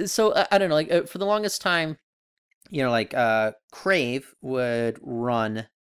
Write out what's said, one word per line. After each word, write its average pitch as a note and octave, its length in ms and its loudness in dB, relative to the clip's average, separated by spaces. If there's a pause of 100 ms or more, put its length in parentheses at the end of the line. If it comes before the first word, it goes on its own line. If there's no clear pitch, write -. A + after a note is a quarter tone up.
so, A3 280 2
I, G3 180 2
I G3+ 60 6
don't F#3+ 100 2
know, D#3 60 2
like, D#3+ 180 2
uh, E3+ 120 4
for - 140 -12
the G3 80 -4
longest G#3 360 -2
time, E3 360 0 (720)
you C#3 140 -2
know, B2+ 80 2
like, A2+ 240 0
uh, A2 380 2 (200)
Crave C3+ 720 -2
would A#2+ 580 -2
run A#2 680 -2 (220)